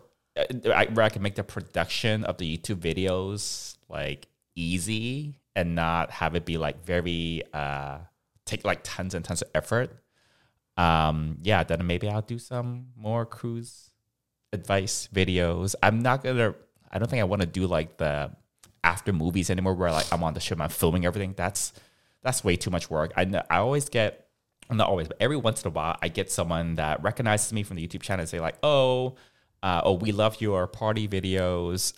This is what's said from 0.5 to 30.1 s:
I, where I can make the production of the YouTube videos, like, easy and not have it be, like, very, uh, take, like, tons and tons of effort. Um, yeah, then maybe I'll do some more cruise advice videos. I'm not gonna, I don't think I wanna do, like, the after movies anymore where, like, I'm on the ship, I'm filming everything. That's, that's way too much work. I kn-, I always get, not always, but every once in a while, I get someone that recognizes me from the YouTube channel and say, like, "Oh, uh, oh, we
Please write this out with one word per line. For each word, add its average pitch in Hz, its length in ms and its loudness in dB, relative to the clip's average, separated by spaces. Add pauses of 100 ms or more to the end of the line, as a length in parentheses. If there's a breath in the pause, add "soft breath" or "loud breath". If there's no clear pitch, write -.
I, 107 140 6
where 110 180 4
I 110 40 4
can 104 120 -4
make 101 140 -2
the 101 80 -4
production 101 800 -2
of - 160 -4
the 82 180 -4
YouTube 95 200 -6
videos, 92 1000 -2 (100)
like, 71 400 -6 (280)
easy 110 800 -4 (200)
and 85 200 0
not 82 360 0
have 82 220 -2
it 82 120 -2
be, 82 120 -2
like, 76 260 -4
very, 85 600 -2 (100)
uh, 71 460 -6 (460)
take, 104 200 -6
like, 92 180 2
tons 92 300 -6
and 82 100 -4
tons - 200 -4
of - 100 -12
effort. 117 380 0 (840)
Um, 80 640 4
yeah, 92 200 4
then 85 220 0
maybe 87 220 0
I'll 104 140 -2
do 117 180 -8
some 123 560 -8
more 113 300 -4
cruise 117 640 -10 (640)
advice 98 600 0
videos. 90 680 2
I'm 110 180 6
not 127 220 2
gonna, 120 320 2 (360)
I - 80 -2
don't 117 100 0
think 123 120 2
I 98 40 4
wanna 95 200 2
do, 92 220 0
like, 82 300 0
the 73 340 -2 (520)
after 90 300 4
movies 85 360 2
anymore 92 260 2
where, 87 160 2
like, 78 200 2
I'm 85 120 0
on 80 100 0
the - 60 -8
ship, - 200 -4
I'm 76 100 -2
filming 85 360 2
everything. 95 300 -2
That's, - 380 -4 (500 soft breath)
that's 127 200 -2
way 92 120 4
too - 140 -2
much 87 200 -2
work. 80 260 0
I 92 100 4
kn-, 92 240 0
I 85 80 4
always 139 320 0
get, - 380 0 (440)
not 107 160 4
always, 85 220 0
but - 100 -12
every 135 180 2
once 110 260 0
in - 40 -2
a 85 40 -4
while, 80 300 -2
I 82 60 0
get 95 240 -4
someone 85 440 0
that 76 280 0
recognizes 107 480 0
me 110 120 -2
from 101 120 -10
the 82 120 -6
YouTube 90 160 -10
channel 92 180 -2
and 82 80 -6
say, 87 100 -4
like, 80 240 -2
"Oh, 127 520 2 (460 soft breath)
uh, 90 220 2
oh, 98 100 6
we 98 200 0